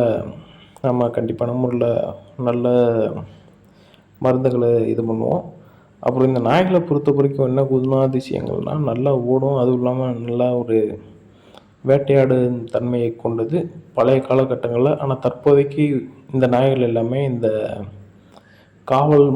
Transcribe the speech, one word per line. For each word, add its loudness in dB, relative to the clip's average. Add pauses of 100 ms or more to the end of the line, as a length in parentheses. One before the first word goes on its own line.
(880)
நம்ம 0
கண்டிப்பான -4
முறையில 0 (600)
நல்ல -2 (1600)
மருந்துகளை 2 (220)
இது -2
பண்ணுவோம். -2 (600)
அப்புறம் 2
இந்த 0
நாய்களை 2
பொறுத்த 0
வரைக்கும் 0
என்ன 0
குணாதிசயங்கள்னா, -2 (160)
நல்லா 0 (180)
ஓடும், 0
அதுவும் 2
இல்லாம -2 (160)
நல்லா 0 (100)
ஒரு -2 (1120)
வேட்டையாடும் 2 (160)
தன்மையை -2 (140)
கொண்டது -4 (380)
பழைய 4
காலகட்டங்கள்ல. 0 (120)
ஆனா, -2 (120)
தற்போதைக்கு 2 (500)
இந்த 2 (100)
நாய்கள் 2
எல்லாமே -2 (120)
இந்த -2 (1400)
காவல் 6 (100)